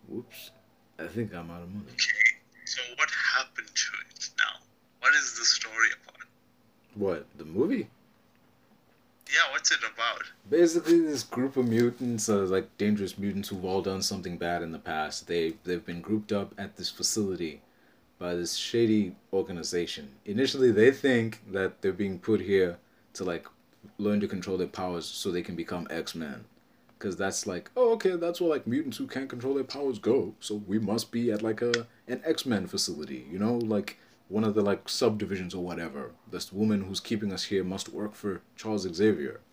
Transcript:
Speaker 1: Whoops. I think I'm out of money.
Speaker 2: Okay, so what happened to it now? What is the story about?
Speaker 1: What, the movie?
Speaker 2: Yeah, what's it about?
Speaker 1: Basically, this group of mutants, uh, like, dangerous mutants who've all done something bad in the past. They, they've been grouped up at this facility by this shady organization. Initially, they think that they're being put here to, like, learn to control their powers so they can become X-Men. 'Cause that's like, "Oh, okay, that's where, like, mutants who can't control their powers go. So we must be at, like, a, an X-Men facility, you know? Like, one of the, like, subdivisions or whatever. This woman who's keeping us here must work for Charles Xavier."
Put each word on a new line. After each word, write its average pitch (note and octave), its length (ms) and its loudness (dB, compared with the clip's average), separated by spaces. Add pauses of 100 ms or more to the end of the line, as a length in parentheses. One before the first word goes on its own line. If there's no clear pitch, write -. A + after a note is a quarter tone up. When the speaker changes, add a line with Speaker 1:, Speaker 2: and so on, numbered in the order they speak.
Speaker 1:
Whoops. - 440 -12 (480)
I E2 80 -10
think F#2+ 260 -6
I'm E2+ 160 -10
out F2 140 -12
of E2+ 60 -14
money. G#2 220 -10
Speaker 2:
Okay, - 460 2 (280)
so - 160 -6 (160)
what D3+ 120 2 (260)
happened C3 380 -4
to - 160 0 (200)
it - 280 -12
now? - 220 0 (400)
What B2+ 160 6
is C#3+ 220 0
the A#2 80 -2
story A2+ 420 2 (160)
about? - 180 -20 (760)
Speaker 1:
What, F#2 300 -2 (120)
the D#2 80 -16
movie? C#3 440 -2 (1400)
Speaker 2:
Yeah, D3+ 240 4
what's D3+ 200 0
it D3+ 80 2
about? A2+ 420 -4 (260)
Speaker 1:
Basically, E3 520 6
this D3+ 240 0
group C3+ 340 -2
of B2+ 100 4
mutants, A#2+ 640 2
uh, G2+ 140 4
like, F#2+ 340 0
dangerous G2+ 400 0
mutants G2+ 320 -4
who've F#2 160 -6
all F#2 160 0
done F#2+ 220 -2
something F2+ 340 -4
bad E2+ 240 -2
in E2 100 -6
the D#2 80 -10
past. D#2 480 -6
They, E2 360 0
they've F2 200 -2
been F2 180 -8
grouped G#2+ 300 -2
up G2+ 260 -2
at G2 200 -10
this F2 140 -8
facility F2+ 680 -2 (580)
by F2 160 -4
this F2 200 -4
shady G#2+ 600 2 (180)
organization. F2 800 -2 (140)
Initially, B2+ 460 4
they A2 200 10
think A#2+ 500 2 (100)
that F#2+ 300 -2
they're G2 100 2
being F#2+ 280 -2
put G#2 220 2
here F#2 360 2 (360)
to, G2 100 -8
like, E2+ 240 -4 (500)
learn G#2 220 2
to G2+ 80 0
control F#2 300 -2
their F2+ 100 0
powers F2+ 380 -4
so - 260 -4
they F2 100 0
can F2 140 -8
become E2+ 340 -6
X-Men. D2+ 560 -8 (540)
'Cause F#2 180 -4
that's F#2+ 280 -2
like, G2 300 -6
"Oh, B3 180 6
okay, G3 220 2
that's E3+ 240 -2
where, E3+ 100 2
like, D3 160 0
mutants C3 320 -2
who C3+ 100 -4
can't C3+ 220 -6
control C3 260 -2
their C3+ 100 0
powers C3+ 340 -4
go. A#2+ 400 2
So - 160 -6
we G#2 240 0
must A2 320 -2
be A#2 200 0
at, G#2 100 0
like, A2 200 0
a, A#2 240 0 (220)
an A#2+ 160 -6
X-Men B2 440 0
facility, C#2+ 600 -6
you F2 100 -8
know? A2+ 180 2
Like, G#2+ 400 0 (320)
one G#2+ 160 2
of G#2 100 2
the, G#2+ 60 4
like, G2+ 260 2
subdivisions G2 640 0
or F#2 120 -4
whatever. E2 460 -8 (200)
This F2 220 -8
woman G#2 320 2
who's F#2+ 160 -6
keeping G#2+ 320 -2
us F2+ 120 -4
here F#2+ 180 0
must F#2 260 -4
work - 260 -8
for F#2+ 260 -6 (140)
Charles G#2 320 -2
Xavier." E2+ 540 2 (120)